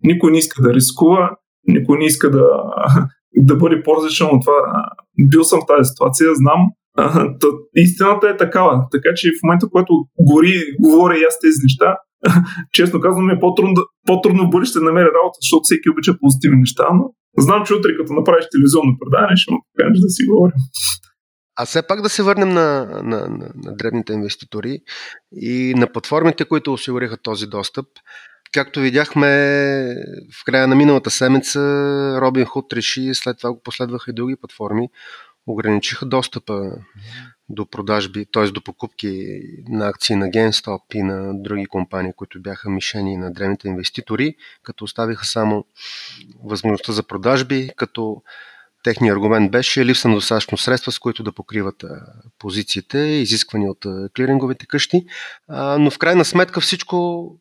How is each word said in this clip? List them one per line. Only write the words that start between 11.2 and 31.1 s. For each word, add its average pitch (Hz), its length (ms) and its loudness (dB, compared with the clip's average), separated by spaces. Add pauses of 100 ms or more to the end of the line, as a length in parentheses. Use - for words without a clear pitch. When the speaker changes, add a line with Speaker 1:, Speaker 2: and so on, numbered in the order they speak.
Speaker 1:
аз 160 160 2
тези - 240 4
неща, 156 340 2 (240)
<laughs> 175 160 4 (360)
честно 180 260 2
казвам, 180 260 0
ми 190 80 2
е 180 60 -2
по-трудно 180 340 2
да, 175 80 4 (240)
по-трудно 190 420 2
в - 20 2
бъдеще 170 300 0
да 160 60 0
намеря 165 200 4
работа, 151 360 2
защото 160 220 2
всеки - 260 0
обича 156 320 0
позитивни 139 380 4
неща, 131 340 2
но 247 200 2 (240)
знам, 196 280 2
че 208 80 0
утре, 214 240 0
като 147 160 -6
направиш 165 380 2
телевизионно 139 480 4
предаване, 127 360 0
ще - 180 0
му - 60 -4 (140)
поканиш - 260 2
да 180 100 4
си 254 160 -2
говорим. 180 300 4 (1000)
Speaker 2:
А 120 100 -6
все 160 220 -4
пак 208 140 -2
да 202 80 -2
се 214 140 -2
върнем 196 260 2
на, 151 360 0 (180)
на, 110 160 -4
на, - 360 -8
на - 200 -14
дребните 110 380 -6
инвеститори 107 680 -8 (520)
и 127 460 -4
на 120 140 2
платформите, 156 540 -2
които 147 280 -2
осигуриха 123 440 -8
този 107 300 -8
достъп. 104 380 -10 (680)
Както 143 260 -4
видяхме 143 480 2 (1120)
в - 40 -10
края 131 220 2
на 131 80 4
миналата 143 340 4
седмица, 135 500 0 (640)